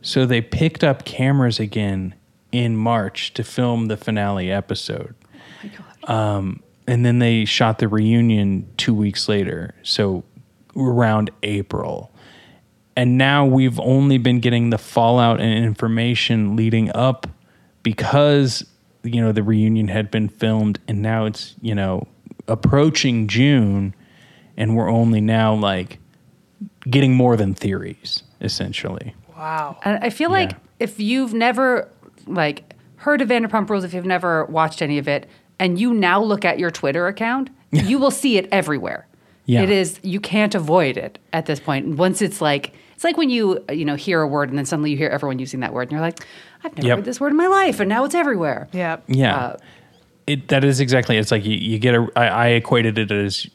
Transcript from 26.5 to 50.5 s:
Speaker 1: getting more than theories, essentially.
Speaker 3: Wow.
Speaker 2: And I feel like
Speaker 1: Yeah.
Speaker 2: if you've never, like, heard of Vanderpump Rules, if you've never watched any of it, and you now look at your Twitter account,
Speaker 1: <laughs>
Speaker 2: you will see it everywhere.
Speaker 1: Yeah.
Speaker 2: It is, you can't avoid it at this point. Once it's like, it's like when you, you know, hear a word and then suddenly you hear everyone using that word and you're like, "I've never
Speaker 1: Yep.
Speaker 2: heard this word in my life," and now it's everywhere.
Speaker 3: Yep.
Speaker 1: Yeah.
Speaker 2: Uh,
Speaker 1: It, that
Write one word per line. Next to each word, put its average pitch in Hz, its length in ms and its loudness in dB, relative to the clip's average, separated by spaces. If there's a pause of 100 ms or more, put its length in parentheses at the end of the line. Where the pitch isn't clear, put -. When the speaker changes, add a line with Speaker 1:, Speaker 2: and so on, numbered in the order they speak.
Speaker 1:
getting 131 260 4
more 123 220 4
than 98 180 0
theories, 95 680 -8 (180)
essentially. - 720 -8 (220)
Speaker 3:
Wow. 156 480 -8
Speaker 2:
And 202 180 0
I 240 80 -2
feel 330 200 -2
like 370 220 0
Speaker 1:
Yeah. - 40 -12 (240)
Speaker 2:
if 220 200 -6
you've 233 340 -2
never, 240 540 0 (380)
like, 156 480 -4 (220)
heard 285 240 0
of 247 80 0
Vanderpump 220 420 0
Rules, 196 140 -2
if 175 100 -10
you've 180 120 -6
never 175 400 0
watched 156 360 0
any 147 160 0
of 143 100 -4
it, 143 180 -2 (320)
and 180 220 0
you 240 140 2
now 196 280 2
look 208 220 -2
at 175 140 0
your 175 120 -2
Twitter 170 360 -4
account, 233 440 -4 (100)
Speaker 1:
<laughs> - 100 -18
Speaker 2:
you 196 280 2
will 262 120 4
see 262 260 0
it 190 160 0
everywhere. 151 540 -2 (400)
Speaker 1:
Yeah. 123 160 4
Speaker 2:
It 190 80 2
is, 190 320 0
you 190 180 -4
can't 208 340 0
avoid 156 420 2
it 80 220 -10 (140)
at 160 140 -4
this 147 140 -4
point. 143 360 -4
Once 185 260 0
it's - 180 -4
like, 143 320 -2 (220)
it's - 100 -12
like 339 120 0
when 320 140 0
you, 214 320 0 (100)
you 151 120 -4
know, 147 100 -2
hear 165 280 -2
a 156 60 0
word 143 200 -2
and 131 80 -6
then 143 80 -2
suddenly 151 280 -2
you 139 40 -2
hear 151 140 -2
everyone 139 280 -4
using 131 220 -8
that 120 140 -4
word 123 80 -4
and 127 100 -6
you're 151 80 -4
like, 165 200 -4 (420)
"I've 320 140 -12
never 139 120 -2
Speaker 1:
Yep. 123 100 4
Speaker 2:
heard 202 60 -6
this 240 160 -8
word 285 120 0
in 294 40 2
my 349 120 2
life," 370 320 2
and 196 80 0
now 226 160 2
it's 294 100 -4
everywhere. 185 580 -2
Speaker 3:
Yep. 175 360 -6
Speaker 1:
Yeah. 131 280 2
Speaker 2:
Uh, 123 200 -6 (720)
Speaker 1:
It, 143 220 -4
that 135 160 4